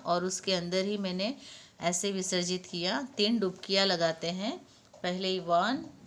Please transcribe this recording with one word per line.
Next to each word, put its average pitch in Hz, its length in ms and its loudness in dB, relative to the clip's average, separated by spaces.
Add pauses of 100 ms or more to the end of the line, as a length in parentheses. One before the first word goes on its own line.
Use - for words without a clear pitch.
और 175 200 2
उसके 185 280 0
अंदर 180 320 0
ही 208 120 -2
मैंने 190 380 -2 (460)
ऐसे 180 300 0
विसर्जित 180 540 0
किया। 196 420 -2 (100)
तीन 220 220 4
डुबकियाँ 190 460 2
लगाते 165 420 2
हैं, 196 300 -4 (460)
पहले 185 240 -2
ही 185 120 0
वन, 185 460 2 (220)